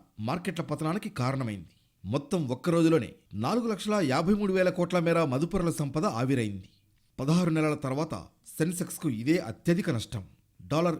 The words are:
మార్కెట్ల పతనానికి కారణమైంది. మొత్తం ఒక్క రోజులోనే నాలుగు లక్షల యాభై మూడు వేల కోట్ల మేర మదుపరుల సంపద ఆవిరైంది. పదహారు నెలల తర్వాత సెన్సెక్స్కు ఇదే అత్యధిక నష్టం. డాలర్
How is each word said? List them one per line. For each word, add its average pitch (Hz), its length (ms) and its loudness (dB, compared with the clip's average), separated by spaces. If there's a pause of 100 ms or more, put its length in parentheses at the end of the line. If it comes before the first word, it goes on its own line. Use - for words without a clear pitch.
(200)
మార్కెట్ల 165 420 -4
పతనానికి 156 460 -4
కారణమైంది. 123 680 -4 (300)
మొత్తం 143 440 -2
ఒక్క 127 220 -2
రోజులోనే 165 400 4 (240)
నాలుగు 175 380 0
లక్షల 208 300 -2
యాభై 160 320 2
మూడు 202 180 0
వేల 185 180 4
కోట్ల 175 280 0
మేర 170 260 2
మదుపరుల 165 460 0
సంపద 151 360 -2 (140)
ఆవిరైంది. 117 480 0 (500)
పదహారు 165 320 4
నెలల 156 340 2
తర్వాత 139 300 -2 (440)
సెన్సెక్స్కు 170 520 -2
ఇదే 120 280 2
అత్యధిక 170 520 0
నష్టం. 113 340 -4 (460)
డాలర్ 160 300 0